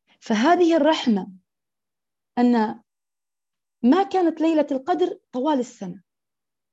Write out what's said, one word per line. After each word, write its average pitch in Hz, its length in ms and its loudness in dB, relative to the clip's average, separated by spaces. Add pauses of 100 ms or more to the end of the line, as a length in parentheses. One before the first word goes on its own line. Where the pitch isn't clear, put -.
(200)
فهذه 330 560 2
الرحمة 285 560 0 (1040)
أن 240 420 0 (1040)
ما 262 200 4
كانت 349 380 -2
ليلة 311 300 0
القدر 311 480 -4 (140)
طوال 277 260 -2
السنة. 190 440 -10 (720)